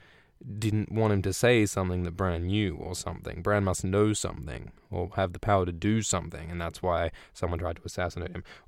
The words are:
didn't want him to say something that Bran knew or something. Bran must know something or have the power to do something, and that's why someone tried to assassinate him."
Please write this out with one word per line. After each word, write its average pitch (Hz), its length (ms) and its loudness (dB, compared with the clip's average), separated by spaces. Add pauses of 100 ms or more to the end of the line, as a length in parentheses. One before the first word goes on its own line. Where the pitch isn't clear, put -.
(580)
didn't 107 320 0
want 110 220 4
him 98 100 4
to 95 100 0
say 117 320 6
something 90 380 0
that 85 140 -4
Bran 90 320 0
knew 101 260 0
or - 220 -8
something. 87 460 -8
Bran 104 200 4
must 92 220 0
know 104 280 4
something - 600 -6 (180)
or 90 240 -4
have 95 200 0
the - 40 -10
power 98 260 4
to 87 60 0
do 104 320 2
something, 82 480 -4
and 87 100 -6
that's 120 220 -6
why 85 300 2 (200)
someone 87 280 -2
tried 85 160 -4
to - 80 -18
assassinate 90 480 -6
him." 90 100 -8 (260)